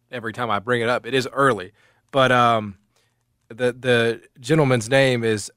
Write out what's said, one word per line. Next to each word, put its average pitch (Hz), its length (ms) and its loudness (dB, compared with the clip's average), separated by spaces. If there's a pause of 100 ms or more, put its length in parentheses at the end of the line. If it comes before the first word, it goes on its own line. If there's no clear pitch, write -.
(100)
every 113 220 -10
time 120 180 -6
I 101 80 0
bring 117 240 -2
it 113 60 -2
up, 113 180 -4
it 120 80 -4
is 127 180 -2
early. 117 380 0 (400)
But, 131 220 2
um, 113 460 2 (720)
the, 123 220 -4
the 120 480 0 (200)
gentleman's 127 500 2
name 131 320 2
is 110 340 -2